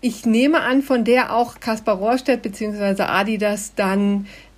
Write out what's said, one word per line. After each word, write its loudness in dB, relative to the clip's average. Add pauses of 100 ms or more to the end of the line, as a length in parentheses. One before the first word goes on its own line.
Ich -4
nehme 4
an, 2
von 0
der 2
auch -2
Kaspar -2
Rohrstedt 0
beziehungsweise -2
Adidas -2
dann, 0 (300)